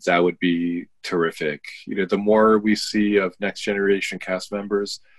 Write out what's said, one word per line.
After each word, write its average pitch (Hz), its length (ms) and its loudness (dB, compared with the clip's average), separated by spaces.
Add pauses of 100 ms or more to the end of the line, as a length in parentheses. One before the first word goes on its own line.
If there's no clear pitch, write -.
that 87 160 4
would 87 160 0
be 87 480 -2 (180)
terrific. 82 580 -4 (240)
You 104 100 -8
know, 95 100 0
the 98 120 0
more 107 400 6
we 107 160 2
see 104 420 0
of 95 240 0
Next 98 200 -6
Generation 98 580 0
cast 92 340 -6
members, 101 480 -4 (180)